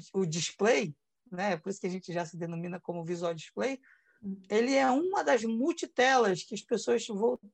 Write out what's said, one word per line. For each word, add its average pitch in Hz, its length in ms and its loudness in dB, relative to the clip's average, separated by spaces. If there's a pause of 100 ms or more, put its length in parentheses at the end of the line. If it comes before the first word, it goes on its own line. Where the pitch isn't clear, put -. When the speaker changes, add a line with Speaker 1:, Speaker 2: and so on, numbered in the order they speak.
(120)
Speaker 1:
o 190 140 2
display, 180 680 0 (360)
né, 185 260 -2
por 190 140 -8
isso 196 100 -8
que 202 60 -4
a 180 40 -4
gente 180 220 -8
já 170 140 -4
se 170 100 -14
denomina 170 440 -8
como 175 240 -8
visual 170 280 -4
display, 214 480 -6 (420)
Speaker 2:
Uhum. 196 160 -8 (120)
Speaker 1:
ele 240 240 2
é 269 160 4
uma 349 340 0
das 269 200 4
multitelas 247 960 2
que - 120 -12
as 202 60 -6
pessoas 233 460 0
vão 233 320 0 (160)